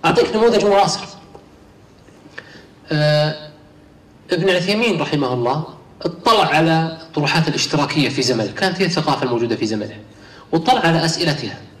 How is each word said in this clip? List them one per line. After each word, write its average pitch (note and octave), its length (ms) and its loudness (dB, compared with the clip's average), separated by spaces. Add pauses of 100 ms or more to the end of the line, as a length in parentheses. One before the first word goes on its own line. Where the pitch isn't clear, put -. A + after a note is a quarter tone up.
أعطيك G#3+ 300 2
نموذج G#3+ 300 4
معاصر. G3 400 2 (1900)
آه، D3+ 440 2 (960)
ابن F#3 180 0
عثيمين F#3 520 0
رحمه C#3+ 320 -2
الله B2+ 300 -2 (380)
اطلع G#3 440 0
على D#3+ 520 2 (180)
طروحات D#3 320 0
الاشتراكية D3 640 0
في C3 120 -2
زمنه، A#2 360 0
كانت F#3 240 0
هي F#3+ 40 2
الثقافة D#3 380 0
الموجودة A#2 320 0
في A#2 100 -4
زمنه، G#2+ 300 -6 (560)
واطلع A3 280 2
على E3 260 2
أسئلتها C#3+ 520 -4 (240)